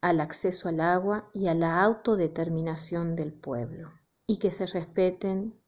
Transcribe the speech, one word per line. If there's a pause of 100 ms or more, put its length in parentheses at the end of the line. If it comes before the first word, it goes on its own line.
al
acceso
al
agua
y
a
la
autodeterminación
del
pueblo, (380)
y
que
se
respeten (100)